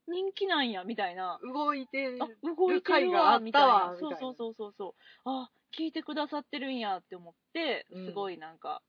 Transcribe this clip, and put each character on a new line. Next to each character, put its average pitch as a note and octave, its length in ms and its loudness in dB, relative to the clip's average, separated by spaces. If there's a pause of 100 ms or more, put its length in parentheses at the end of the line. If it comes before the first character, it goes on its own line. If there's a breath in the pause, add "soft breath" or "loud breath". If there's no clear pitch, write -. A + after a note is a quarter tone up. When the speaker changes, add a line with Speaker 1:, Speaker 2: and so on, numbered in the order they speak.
Speaker 1:
人 F#4 260 -4
気 G4 120 -4
な E4+ 140 2
ん B3+ 100 0
や、 F#3 140 -6
み G#3+ 120 -8
た G3+ 140 -2
い F3 60 -10
な。 F#3 260 -4
Speaker 2:
動 D4 320 -2
い C4+ 140 -6
て C4+ 240 -4
る B3 100 -10
Speaker 1:
あ、 D4 60 -2 (160)
動 F4 280 2
い F4+ 120 2
て F4 180 6
る F4+ 80 2
わ、 - 0 -
Speaker 2:
回 - 0 -
が E4+ 220 6
あ - 60 8
っ - 20 2
た - 0 -
わ、 - 0 -
Speaker 1:
み A3 120 -4
た C#4 80 6
い - 40 10
な。 G3+ 300 6
Speaker 2:
み F3 80 -10
た D#4 60 -4
い - 40 -6
な。 C4+ 80 -6
Speaker 1:
そ - 0 -
う - 0 -
そ C4 100 -6
う B3+ 60 -10
そ A#3 140 -6
う A3+ 40 -10
そ G#3+ 140 -10
う G3+ 100 -16
そ F#3+ 120 -8
う。 - 40 -14 (320 loud breath)
あ、 C4 240 -4 (260)
聞 D#4+ 100 -2
い D#4 60 -4
て D#4+ 120 -6
く D4+ 100 -10
だ D4 140 -2
さ D4 120 -6
っ - 40 -6
て - 160 -10
る C4+ 80 -4
ん C4 100 -2
や G3+ 200 -2
っ F3 40 -10
て - 140 -16
思 E3+ 160 -18
っ - 20 -20 (200)
て、 D#4 360 -2
Speaker 2:
う F#3 120 -12
ん。 F#3 40 -8
Speaker 1:
す F3+ 60 -6
ご G3 180 -4
い F3 80 -8
な D#3+ 160 -14
ん D#3+ 60 -20
か、 - 300 -8